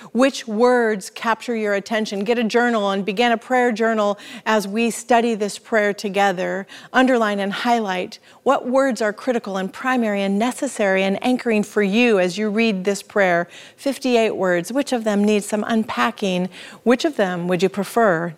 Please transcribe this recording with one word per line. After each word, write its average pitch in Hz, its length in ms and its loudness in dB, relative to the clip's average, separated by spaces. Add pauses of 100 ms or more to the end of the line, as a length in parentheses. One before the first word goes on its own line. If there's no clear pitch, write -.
(100)
Which 262 380 0
words 226 600 2
capture 226 460 -4
your 214 200 -2
attention? 208 500 -4
Get 226 120 0
a 247 60 0
journal 226 480 0
and 196 140 -2
begin 220 260 0
a 226 80 2
prayer 247 320 2
journal 214 480 0 (260)
as 220 220 2
we 226 240 -2
study 233 460 2
this 202 200 -6
prayer 208 380 0
together. 190 720 -2 (260)
Underline 233 460 2
and 196 140 -2
highlight 214 680 -2 (240)
what 254 260 0
words 262 320 2
are 214 120 0
critical 208 440 -4
and 190 160 -4
primary 226 500 -2
and 196 140 0
necessary 208 680 0
and 196 200 -2
anchoring 240 380 0
for 208 200 -2
you 214 360 4
as 180 180 0
you 214 140 -2
read 208 340 0
this 196 180 -2
prayer. 180 440 2 (300)
Fifty-eight 240 560 0
words. 180 400 0
Which 269 200 -2
of 233 120 -2
them 202 200 2
needs 208 220 2
some 208 200 -2
unpacking? 214 840 -2 (340)
Which 240 220 2
of 311 120 0
them 180 300 -2
would 180 160 0
you 190 60 2
prefer 180 680 0